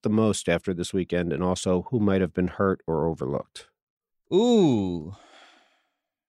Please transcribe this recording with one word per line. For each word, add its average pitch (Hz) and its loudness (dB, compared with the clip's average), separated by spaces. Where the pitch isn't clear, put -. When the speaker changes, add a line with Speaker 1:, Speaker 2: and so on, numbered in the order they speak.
Speaker 1:
the 110 -4
most 107 0
after 85 -2
this 87 -6
weekend, 87 -2
and 76 -4
also 90 0
who 123 -2
might 98 2
have 90 -2
been 90 0
hurt 95 -2
or 80 -2
overlooked?" 69 -6
Speaker 2:
Ooh. 117 2